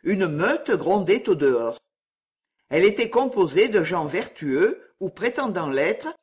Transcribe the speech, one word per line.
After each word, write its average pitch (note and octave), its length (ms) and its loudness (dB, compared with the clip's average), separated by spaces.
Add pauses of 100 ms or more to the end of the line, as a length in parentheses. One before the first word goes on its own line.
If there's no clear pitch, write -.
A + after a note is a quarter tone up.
une F#3+ 240 0
meute G#3 440 -2
grondait F#3+ 580 0
au F3+ 60 4
dehors. A#2+ 420 0 (920)
Elle E3 160 4
était A3 240 2
composée A3 580 2
de G#3 160 2
gens D#3+ 220 -2
vertueux, D#3 960 -2
ou F#3+ 100 -6
prétendant A3 600 -4
l'être F3+ 540 -2